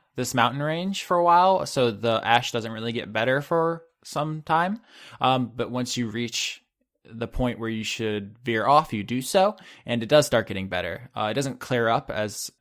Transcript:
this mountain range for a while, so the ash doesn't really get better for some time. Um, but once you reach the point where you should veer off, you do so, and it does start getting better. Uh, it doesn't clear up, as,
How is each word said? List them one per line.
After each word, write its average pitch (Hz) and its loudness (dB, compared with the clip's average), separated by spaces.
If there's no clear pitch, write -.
this 127 -4
mountain 123 4
range 170 -4
for 185 2
a 175 4
while, 180 6
so 127 2
the 110 0
ash 117 4
doesn't 113 -4
really 113 -6
get 113 -8
better 127 2
for 165 -2
some 156 -6
time. 170 0
Um, 127 2
but 117 -4
once 123 -4
you 120 -2
reach 117 -6
the 117 -8
point 123 -2
where 113 -4
you 110 -4
should 104 -4
veer 113 0
off, 151 4
you 107 -2
do 123 -4
so, 196 2
and 117 -2
it 113 -8
does 147 6
start 113 2
getting 95 -6
better. 90 -6
Uh, 107 -2
it 110 -6
doesn't 135 -4
clear 120 0
up, 117 0
as, 107 -6